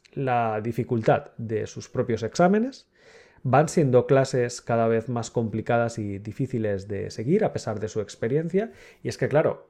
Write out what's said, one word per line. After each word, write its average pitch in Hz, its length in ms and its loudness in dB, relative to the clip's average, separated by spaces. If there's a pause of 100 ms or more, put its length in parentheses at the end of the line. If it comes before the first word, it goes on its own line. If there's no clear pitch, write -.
(140)
la 120 480 0
dificultad 117 760 0
de 107 300 -4
sus - 220 -14
propios 113 340 -2
exámenes, 202 680 2 (540)
van 131 240 4
siendo 127 380 4
clases 131 560 2
cada 117 260 2
vez 113 220 0
más 117 200 -4
complicadas 117 680 0
y 101 200 -6
difíciles 107 680 -4
de 98 240 -6
seguir 165 320 0
a - 80 0
pesar 107 300 -6
de 107 80 -4
su 113 100 -6
experiencia, 160 720 -2 (320)
y 127 60 -6
es - 80 -8
que, 131 100 0
claro, 135 420 0